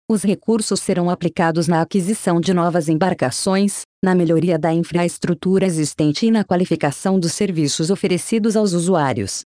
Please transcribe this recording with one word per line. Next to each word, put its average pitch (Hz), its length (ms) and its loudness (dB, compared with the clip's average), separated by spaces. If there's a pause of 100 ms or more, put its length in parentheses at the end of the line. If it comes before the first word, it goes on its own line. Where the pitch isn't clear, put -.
(100)
Os 220 120 0
recursos 208 580 0
serão 175 300 0
aplicados 170 560 0
na 165 140 2
aquisição 175 600 0
de 175 120 0
novas 170 380 0
embarcações, 185 920 0 (200)
na 185 120 2
melhoria 165 440 2
da 160 140 0
infraestrutura 175 920 0
existente 156 600 0
e 226 40 4
na 220 140 2
qualificação 180 760 0
dos 170 140 0
serviços 160 580 -2
oferecidos 196 640 0
aos 214 200 2
usuários. 147 680 0 (100)